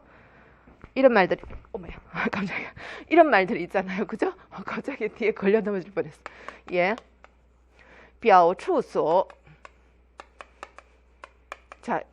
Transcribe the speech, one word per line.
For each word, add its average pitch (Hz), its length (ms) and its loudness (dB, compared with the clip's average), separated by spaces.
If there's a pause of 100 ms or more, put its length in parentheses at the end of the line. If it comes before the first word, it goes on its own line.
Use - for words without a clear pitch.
(960)
이런 262 160 6
말들이, 180 300 2 (320)
어머야, 180 180 -14 (220)
<laughs> - 180 -4
깜짝이야. - 380 -8 (400)
이런 320 200 6
말들이 190 340 2
있잖아요. 185 420 -4
그죠? 339 280 -4 (160)
어, - 160 -16
갑자기 226 440 -8
뒤에 220 220 -2
걸려 202 280 0
넘어질 196 340 -6
뻔했어. 156 240 -4 (540)
예. 180 240 0 (1300)
表处所. 185 1040 2 (2500)
자, 202 200 -4 (120)